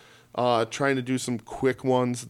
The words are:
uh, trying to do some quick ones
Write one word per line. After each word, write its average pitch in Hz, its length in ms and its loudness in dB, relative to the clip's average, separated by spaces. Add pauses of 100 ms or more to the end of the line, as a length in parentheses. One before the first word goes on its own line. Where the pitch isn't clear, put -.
(360)
uh, 117 300 2
trying 139 300 0
to 127 60 -2
do 127 160 -2
some 123 220 -4
quick - 420 -2
ones 127 480 0